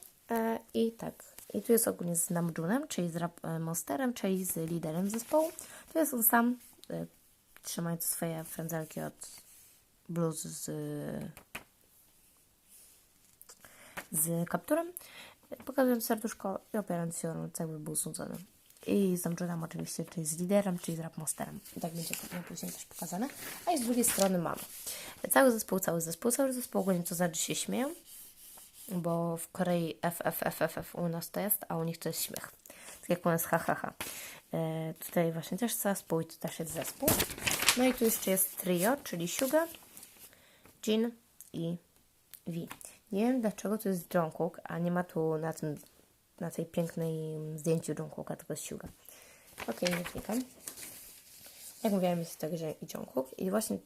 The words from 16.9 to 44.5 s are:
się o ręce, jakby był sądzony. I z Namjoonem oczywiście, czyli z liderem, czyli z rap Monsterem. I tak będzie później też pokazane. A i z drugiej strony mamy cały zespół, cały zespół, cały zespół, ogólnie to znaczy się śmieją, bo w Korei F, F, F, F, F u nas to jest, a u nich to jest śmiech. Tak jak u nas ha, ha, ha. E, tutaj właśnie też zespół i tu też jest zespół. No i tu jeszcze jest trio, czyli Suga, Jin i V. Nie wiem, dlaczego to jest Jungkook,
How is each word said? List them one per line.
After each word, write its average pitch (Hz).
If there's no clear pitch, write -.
się 170
o 160
ręce, 165
jakby 160
był 156
sądzony. -
I 190
z 175
Namjoonem 170
oczywiście, 165
czyli 160
z 156
liderem, 185
czyli 165
z -
rap 165
Monsterem. 151
I -
tak 165
będzie 165
później 175
też -
pokazane. 185
A 349
i 339
z 262
drugiej 240
strony 190
mamy 156
cały 262
zespół, 214
cały 170
zespół, 165
cały 269
zespół, 240
ogólnie 180
to 175
znaczy 165
się -
śmieją, 247
bo 170
w -
Korei 175
F, 170
F, -
F, -
F, 165
F -
u 175
nas 165
to -
jest, 196
a 170
u 165
nich 165
to -
jest 165
śmiech. -
Tak -
jak 175
u 175
nas 165
ha, 165
ha, -
ha. -
E, 160
tutaj 170
właśnie 165
też 226
zespół 190
i 160
tu -
też -
jest 160
zespół. 160
No 247
i 254
tu 247
jeszcze 220
jest -
trio, 185
czyli 170
Suga, 302
Jin 220
i 165
V. 170
Nie 196
wiem, 247
dlaczego 208
to 208
jest 180
Jungkook, 165